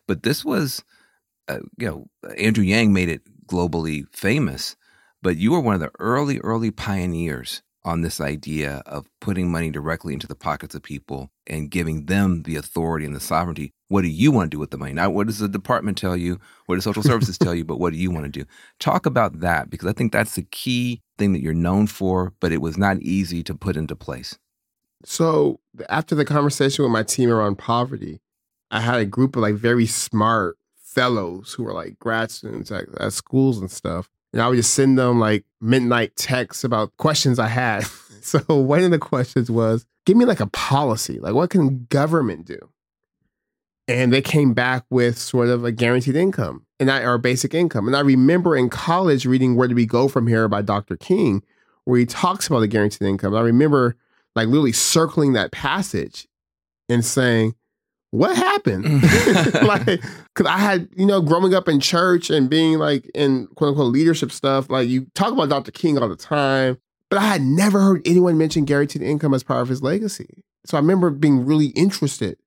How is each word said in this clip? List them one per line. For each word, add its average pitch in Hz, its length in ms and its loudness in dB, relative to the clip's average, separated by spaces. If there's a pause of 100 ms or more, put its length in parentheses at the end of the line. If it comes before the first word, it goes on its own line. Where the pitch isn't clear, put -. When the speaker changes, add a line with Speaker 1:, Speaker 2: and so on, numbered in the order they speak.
Speaker 1:
But 90 160 -4
this 143 200 -4
was, 196 400 -4 (640)
uh, 71 120 -8 (180)
you - 100 -6
know, - 500 -14
Andrew 107 260 2
Yang 104 300 4
made 90 160 2
it 80 120 -4 (240)
globally 80 640 -4
famous, 98 640 -4 (460)
but 90 160 0
you 101 140 0
were 170 100 2
one 113 140 0
of 85 60 0
the - 180 -6
early, 135 400 -2
early 113 320 -4
pioneers 85 880 -6 (240)
on 85 160 -2
this 80 200 -6
idea 73 640 -6
of 73 200 -12 (140)
putting 90 320 -4
money 82 180 -4
directly 78 440 -8
into 67 120 -10
the 71 100 -16
pockets - 380 -8
of 73 80 -14
people 69 480 -14 (160)
and 78 240 -8
giving 80 360 -4
them 92 380 0
the 80 120 -8
authority 80 500 -6
and 71 80 -10
the 69 60 -10
sovereignty. 80 540 -6 (160)
What 95 140 0
do 87 40 0
you 87 240 0
want 98 180 2
to 76 60 -10
do 73 40 -8
with 73 120 -10
the 69 60 -10
money? 69 160 -10
Not 85 200 -2
what 104 140 -2
does 107 120 -6
the 104 100 -4
department 101 480 -4
tell 90 180 -4
you, 90 240 -4 (260)
what 90 100 -2
do 92 60 -2
social 104 220 -4
services 110 340 0
tell 87 160 0
you, 85 120 -4
but 76 140 -8
what 87 120 -2
do 80 80 -6
you 90 100 -2
want 80 140 -6
to 71 60 -10
do? 71 160 -10 (340)
Talk - 260 -2
about 117 360 -2
that, 82 280 -2
because - 180 -10
I 101 40 0
think 113 220 -4
that's 110 220 -2
the 92 80 -6
key 123 580 -6 (160)
thing 101 160 2
that 78 80 -2
you're 78 120 -4
known 90 340 2
for, 92 520 -2
but 85 140 -2
it 82 80 -2
was 80 160 -6
not 98 240 2
easy 87 420 -4
to 82 100 -10
put 85 220 -6
into 76 220 -6
place. - 420 -14 (640)
Speaker 2:
So 156 560 0 (300)
after 156 260 -4
the 151 100 2
conversation 143 580 0
with 123 80 2
my 110 120 0
team 123 260 0
around 107 280 0
poverty, 120 640 -6 (500)
I 107 80 -4
had 120 200 0
a 107 60 0
group 127 300 0
of, 123 60 0
like, 104 140 0
very 117 300 2
smart 110 720 -2 (200)
fellows 107 760 -2
who 123 100 -8
were, 107 100 -8
like, 87 260 -12
grad 113 320 -4
students 107 400 -12
at, 92 140 -8 (140)
at 104 120 -4
schools 131 480 0
and 92 100 -8
stuff. 87 400 -8 (220)
And 113 100 -2
I 117 60 2
would 127 80 2
just 117 180 2
send 135 240 4
them, 123 220 2
like, 107 260 0 (160)
midnight 120 540 2
texts - 480 -6
about 110 340 -2
questions 143 400 2
I 113 100 2
had. 113 420 -2
<laughs> - 60 -18 (280)
So - 240 0
one 147 380 2
of 175 60 4
the 160 80 2
questions 127 520 -2
was, 113 340 2 (200)
"Give 190 100 6
me, 240 80 6
like, 226 160 2
a 107 80 -2
policy. 120 720 -2
Like, 76 140 -4
what 170 160 2
can 135 400 2
government 135 560 0
do?" - 240 -16 (1160)
And 123 280 2
they 135 80 4
came 139 320 2
back 123 360 -2
with 120 280 2
sort 120 320 0
of 120 160 0
a 120 80 -2
guaranteed 120 420 2
income 147 500 -2 (140)
and 135 100 2
I, 135 120 2
or 120 160 0
basic 127 360 0
income. 160 320 0
And 131 120 2
I - 20 2
remember 143 560 4
in 127 140 2
college 165 560 0
reading 127 320 2
Where 127 100 4
Do 120 80 0
We 120 100 4
Go 120 220 2
From 127 200 0
Here 113 200 4
by 104 140 0
Doctor 101 340 -4
King, 143 480 0 (400)
where 123 160 2
he 123 60 4
talks - 420 -4
about 127 140 2
the 107 80 2
guaranteed 104 360 0
income. 98 300 0
I 110 60 2
remember, 123 560 4 (400)
like, 113 100 2
literally 135 240 2
circling 151 640 2
that 101 180 0
passage - 800 -6 (580)
and 120 160 2
saying, 117 520 2 (560)
"What 220 260 2
happened?" 392 480 0
<laughs> 143 180 4
Speaker 1:
<laughs> - 640 4
Speaker 2:
Like, 196 340 0 (320)
'cause 185 140 2
I 180 120 2
had, 196 360 0
you 185 100 2
know, 196 140 4
growing 175 340 4
up 180 140 0
in 147 140 4
church 175 480 2
and 143 200 2
being, 160 280 4
like, 147 360 -2
in 135 420 0
quote 147 160 0
unquote 139 200 2
leadership 156 400 2
stuff, 135 380 0
like, 131 180 0
you 131 260 -2
talk 220 200 0
about 165 160 2
Doctor 135 220 -2
King 151 260 0
all 117 100 2
the 90 80 -4
time, 135 640 0 (320)
but 196 100 0
I 202 60 2
had 190 180 2
never 190 360 4
heard 196 280 4
anyone 175 320 4
mention 156 260 0
guaranteed 143 380 0
income 147 320 0
as 131 80 -2
part 127 180 -2
of 123 60 -4
his 131 160 -4
legacy. 196 600 -6 (220)
So - 120 -2
I - 20 2
remember 175 320 4
being 139 340 2
really 151 220 2
interested. 143 800 -2